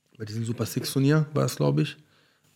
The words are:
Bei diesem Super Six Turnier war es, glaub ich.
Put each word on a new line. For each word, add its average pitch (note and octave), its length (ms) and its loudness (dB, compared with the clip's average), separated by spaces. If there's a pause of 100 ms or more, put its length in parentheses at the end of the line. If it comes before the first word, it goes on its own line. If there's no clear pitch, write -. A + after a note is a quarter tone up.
(180)
Bei A2 80 -10
diesem A2 180 -6
Super A#2 220 -4
Six - 260 -4
Turnier C#3+ 440 4
war C3+ 100 2
es, C3 100 -4
glaub C#3+ 240 2
ich. D3+ 180 -2 (580)